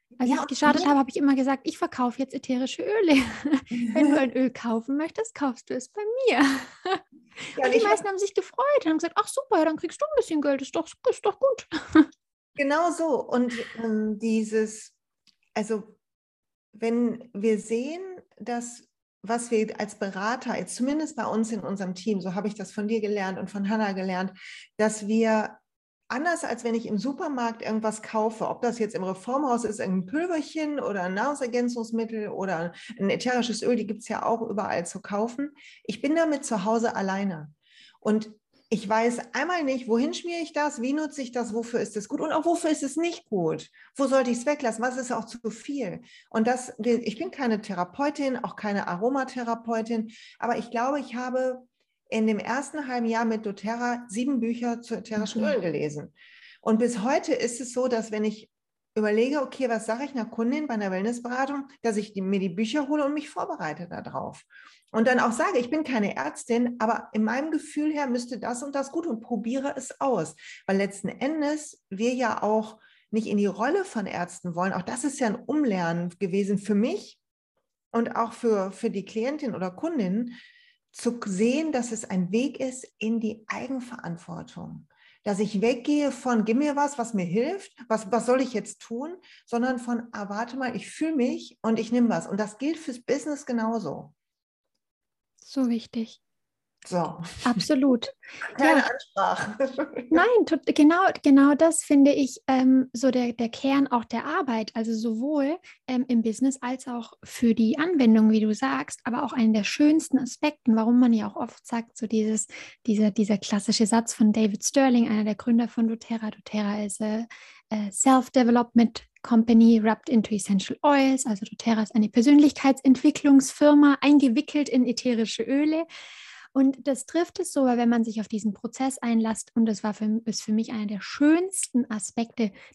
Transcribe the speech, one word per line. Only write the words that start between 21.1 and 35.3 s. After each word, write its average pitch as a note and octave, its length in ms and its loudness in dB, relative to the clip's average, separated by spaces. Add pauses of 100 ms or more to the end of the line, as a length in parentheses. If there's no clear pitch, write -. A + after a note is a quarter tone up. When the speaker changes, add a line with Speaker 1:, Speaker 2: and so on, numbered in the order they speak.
Speaker 2:
bei A3 100 -6
uns A3 260 -2
in G#3 100 -6
unserem F#3+ 340 -6
Team, G3+ 260 -4
so F3+ 140 -6
habe G#3 120 -4
ich G#3 80 -6
das F#3+ 160 -12
von G#3+ 160 -4
dir A3 140 0
gelernt G3+ 380 -2
und F#3 120 -8
von G3 180 -4
Hannah G#3+ 240 0
gelernt, F#3+ 400 -4 (440)
dass G#3+ 300 0
wir A3 500 2 (520)
anders E4 360 -2
als A#3 180 -8
wenn A#3 120 -2
ich A#3 120 -4
im G#3+ 120 -2
Supermarkt B3+ 640 -4
irgendwas A3 400 -4
kaufe, A3 440 -2
ob - 140 -6
das A#3+ 180 -2
jetzt G#3+ 160 -2
im F#3 80 -4
Reformhaus A#3+ 600 -2
ist, G#3+ 140 -6
irgendein F#3+ 280 -2
Pülverchen D4+ 720 -4
oder G3 240 -4
ein F#3 120 -4
Nahrungsergänzungsmittel A3+ 1120 -4
oder F3 440 -4 (260)
ein G3 100 0
ätherisches A#3+ 540 -2
Öl, B3 140 2
die G3+ 100 -4
gibt's G#3 220 -8
ja - 160 -4
auch A#3 180 0
überall G3 420 -4
zu - 160 -12
kaufen. A#3+ 500 -4 (320)